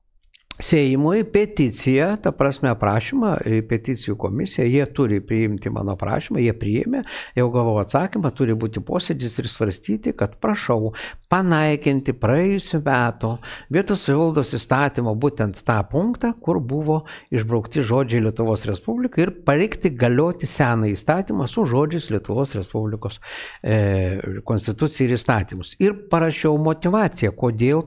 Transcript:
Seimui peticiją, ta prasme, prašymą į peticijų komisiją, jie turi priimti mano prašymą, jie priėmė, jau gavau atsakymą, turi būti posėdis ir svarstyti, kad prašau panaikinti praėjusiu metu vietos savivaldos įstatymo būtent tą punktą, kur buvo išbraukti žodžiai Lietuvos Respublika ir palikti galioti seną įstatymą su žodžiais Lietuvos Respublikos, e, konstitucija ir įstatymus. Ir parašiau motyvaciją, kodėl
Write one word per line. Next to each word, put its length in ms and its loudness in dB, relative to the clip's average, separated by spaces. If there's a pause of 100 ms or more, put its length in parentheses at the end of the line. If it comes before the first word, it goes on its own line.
(540)
Seimui 720 2
peticiją, 920 2
ta 160 -2
prasme, 400 0
prašymą 720 0
į 200 2
peticijų 540 -4
komisiją, 480 -2
jie 240 2
turi 320 2
priimti 500 0
mano 280 -4
prašymą, 420 -2
jie 160 2
priėmė, 460 -2 (320)
jau 180 2
gavau 240 2
atsakymą, 560 0
turi 240 0
būti 240 -4
posėdis 580 -4
ir 140 -4
svarstyti, 640 -2
kad 240 -4
prašau 540 0 (320)
panaikinti 920 2
praėjusiu 640 0
metu 540 0 (320)
vietos 400 0
savivaldos 500 2
įstatymo 580 0
būtent 460 -2
tą 240 0
punktą, 500 -2
kur 300 -2
buvo 380 0 (240)
išbraukti 580 0
žodžiai 400 2
Lietuvos 400 0
Respublika 580 -2
ir 140 0
palikti 560 0
galioti 560 2
seną 400 2
įstatymą 640 -2
su 160 0
žodžiais 420 0
Lietuvos 460 -2
Respublikos, 640 -6 (380)
e, 800 0
konstitucija 720 0
ir 80 2
įstatymus. 600 -2
Ir 300 2
parašiau 500 2
motyvaciją, 760 0
kodėl 520 2